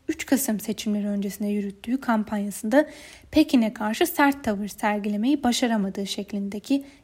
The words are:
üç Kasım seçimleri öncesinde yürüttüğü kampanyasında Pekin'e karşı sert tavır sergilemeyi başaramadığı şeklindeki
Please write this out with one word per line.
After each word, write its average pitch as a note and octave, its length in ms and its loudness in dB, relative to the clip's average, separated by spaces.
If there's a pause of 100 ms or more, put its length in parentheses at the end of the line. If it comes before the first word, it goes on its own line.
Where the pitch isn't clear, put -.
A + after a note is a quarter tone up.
üç - 180 -6
Kasım A3 340 0
seçimleri G#3 460 -4
öncesinde G3+ 420 -4
yürüttüğü G#3 520 -4
kampanyasında G#3+ 840 2 (440)
Pekin'e B3+ 440 4
karşı A3 320 0
sert C#4 380 2
tavır G#3 240 -2
sergilemeyi G#3 760 0
başaramadığı A3 640 0
şeklindeki G3+ 800 -4 (200)